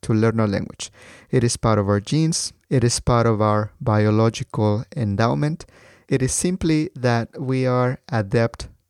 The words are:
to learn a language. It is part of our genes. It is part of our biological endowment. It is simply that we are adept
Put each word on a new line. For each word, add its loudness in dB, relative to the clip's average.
to 0
learn 2
a 2
language. -6
It 2
is 0
part 0
of 0
our 2
genes. -2
It 2
is 0
part 2
of 2
our 0
biological 0
endowment. -2
It 0
is -2
simply 0
that -2
we -2
are 0
adept -2